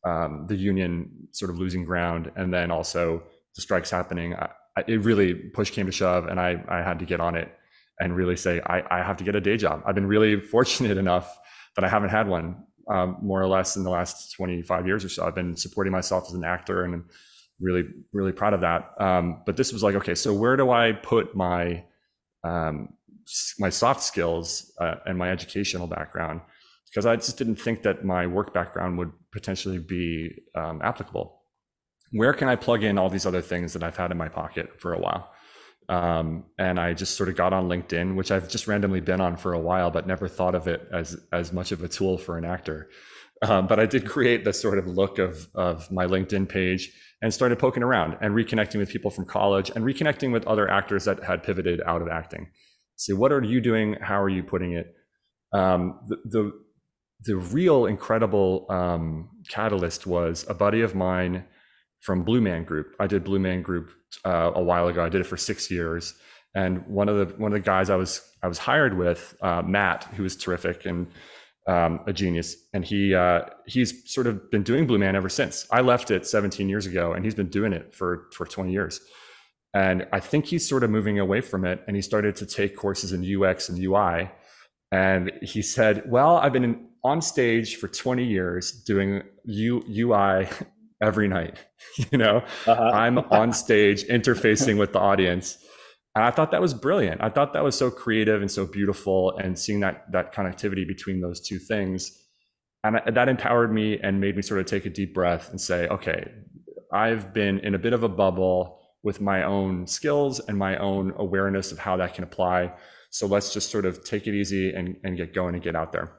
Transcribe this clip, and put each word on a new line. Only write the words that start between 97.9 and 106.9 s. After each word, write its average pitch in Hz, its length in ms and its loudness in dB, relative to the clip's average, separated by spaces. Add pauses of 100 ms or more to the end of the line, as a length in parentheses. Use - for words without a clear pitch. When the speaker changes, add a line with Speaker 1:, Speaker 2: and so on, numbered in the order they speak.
Speaker 1:
creative 107 500 2
and 98 80 -2
so 98 160 -2
beautiful, 95 720 0
and 92 200 -4
seeing 104 240 -2
that, 95 300 -4
that 92 220 -2
connectivity 95 540 -4
between 95 340 -6
those 87 180 -6
two 95 200 -8
things. 95 520 -4 (720)
And 110 160 2 (140)
that 123 160 4
empowered 120 420 2
me 107 280 0
and 98 200 0
made 98 160 0
me 101 60 -2
sort 98 180 -2
of 92 60 -2
take 98 200 -2
a 101 40 -4
deep 90 240 -6
breath 87 380 0
and 95 100 -12
say, 87 260 0
"Okay, - 440 -4 (600)